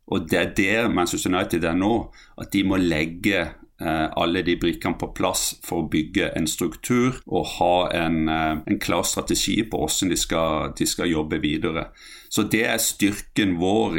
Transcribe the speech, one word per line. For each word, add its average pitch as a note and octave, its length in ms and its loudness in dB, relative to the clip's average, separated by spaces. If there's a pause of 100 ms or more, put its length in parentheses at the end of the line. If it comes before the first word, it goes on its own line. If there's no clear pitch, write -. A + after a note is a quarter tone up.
Og F2+ 220 -2
det F#2 80 2
er F2+ 180 0
der G#2+ 320 2
Manchester F2 400 0
United F2+ 360 0
er E2+ 120 0
nå, G#2 300 2 (340)
at - 120 -10
de G2 120 4
må F#2+ 160 2
legge, E2+ 640 2 (400)
eh, D#2+ 320 0
alle E2+ 320 2
de F2 140 4
brikkene E2+ 380 0
på E2 180 -4
plass - 480 0
for E2+ 180 -2
å D2+ 80 -4
bygge D#2 460 0
en E2 100 0
struktur B2 680 0 (100)
og - 200 -2 (100)
ha F2+ 400 2
en, E2 320 2
eh, D#2 380 0
en G2 120 0
klar F2+ 240 0
strategi F#2+ 640 0
på - 160 -4
hvordan E2 320 0
de E2 40 0
skal, D#2 600 -2
de D#2+ 100 0
skal F2 240 -2
jobbe D#2 320 -2
videre. D#2 460 -2 (400)
Så G#2+ 200 0
det A2 200 2
er A#2 100 0
styrken G2+ 800 0
vår F#2 400 0